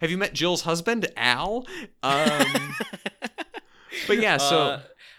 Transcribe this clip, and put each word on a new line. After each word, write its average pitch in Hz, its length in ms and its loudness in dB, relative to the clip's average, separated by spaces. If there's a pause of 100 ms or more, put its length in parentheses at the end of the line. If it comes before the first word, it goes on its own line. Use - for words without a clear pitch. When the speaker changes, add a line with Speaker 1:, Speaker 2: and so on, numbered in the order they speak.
Speaker 1:
have 165 100 0
you 185 80 -2
met - 140 -2
Jill's 165 300 0
husband, 170 440 0 (100)
Al? 147 480 0 (380)
Um, 147 720 2
Speaker 2:
<laughs> - 0 - (1300)
Speaker 1:
but 214 100 4
yeah, 208 200 4
so, 143 220 4
Speaker 2:
Uh, 139 200 -2 (380)